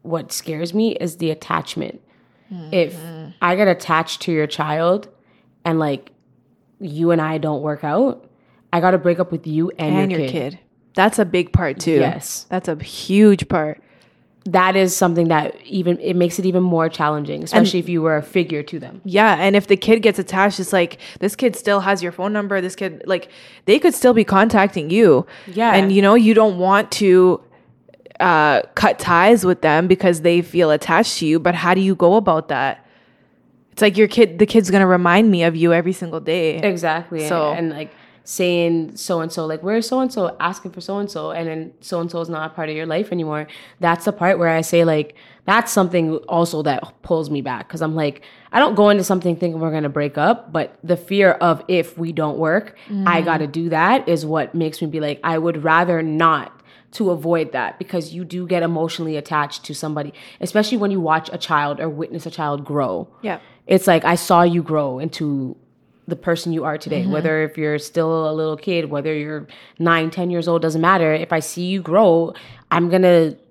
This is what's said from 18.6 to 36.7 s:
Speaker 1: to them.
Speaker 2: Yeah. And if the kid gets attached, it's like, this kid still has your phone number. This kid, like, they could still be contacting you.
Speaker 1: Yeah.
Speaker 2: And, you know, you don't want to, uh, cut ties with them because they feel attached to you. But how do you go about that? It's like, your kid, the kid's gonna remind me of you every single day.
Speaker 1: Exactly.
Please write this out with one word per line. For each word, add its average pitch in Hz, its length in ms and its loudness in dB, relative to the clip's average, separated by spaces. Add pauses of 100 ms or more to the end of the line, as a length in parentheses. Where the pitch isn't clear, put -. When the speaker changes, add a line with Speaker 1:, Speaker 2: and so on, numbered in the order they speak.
Speaker 1:
to 156 160 -12
them. - 260 -16
Speaker 2:
Yeah. 196 340 4
And 196 160 2
if 202 120 2
the 202 100 6
kid 220 240 4
gets 202 180 2
attached, 190 400 0
it's 185 140 -4
like, 175 240 0 (220)
this 190 180 -4
kid 240 180 0
still 202 260 0
has 185 220 0
your 175 80 -6
phone 196 220 -6
number. 202 260 -2
This 180 160 -6
kid, 180 300 -10
like, 180 240 -4 (360)
they 233 140 6
could - 140 4
still 247 220 4
be 220 100 4
contacting 196 640 2
you. 175 360 6 (220)
Speaker 1:
Yeah. 214 260 0
Speaker 2:
And, 196 180 4
you 196 100 4
know, 202 140 6
you 226 180 6
don't 208 240 4
want 196 360 2
to, 185 460 4 (800)
uh, 151 420 4 (140)
cut - 240 2
ties 185 460 4
with 180 160 2
them 156 260 2
because 175 340 2
they 170 200 4
feel 170 300 0
attached 165 480 0
to 165 60 -2
you. 156 140 2
But 175 160 0
how 170 180 0
do 190 80 2
you 190 140 2
go 180 200 4
about 180 340 0
that? 135 360 -4 (840)
It's - 100 -4
like, 202 160 4
your 214 100 6
kid, 208 320 2
the 214 60 6
kid's 208 240 2
gonna 190 180 4
remind 185 440 4
me 170 120 2
of 165 120 2
you 170 180 4
every 170 200 0
single 165 260 -8
day. 156 380 -2
Speaker 1:
Exactly. 165 720 -4